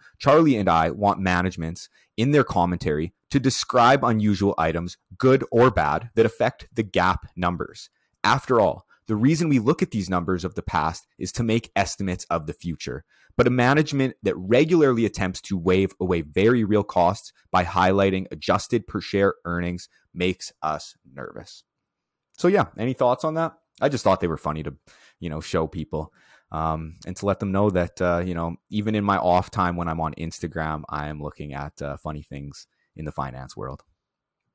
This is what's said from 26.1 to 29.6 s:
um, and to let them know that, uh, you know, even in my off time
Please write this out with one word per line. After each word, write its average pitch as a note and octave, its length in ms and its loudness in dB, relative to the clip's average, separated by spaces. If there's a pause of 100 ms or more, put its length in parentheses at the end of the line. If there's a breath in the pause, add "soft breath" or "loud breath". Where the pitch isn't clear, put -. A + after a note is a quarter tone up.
um, D#2+ 440 -4 (100)
and F#2 100 -10
to - 80 -10
let G2+ 160 0
them G2+ 120 -2
know G2+ 180 2
that, F2+ 320 -2
uh, F2 200 0
you F2+ 120 -6
know, E2+ 220 -6 (120)
even G#2 260 -2
in G#2 100 0
my G2+ 120 2
off F2+ 340 2
time F2+ 260 -2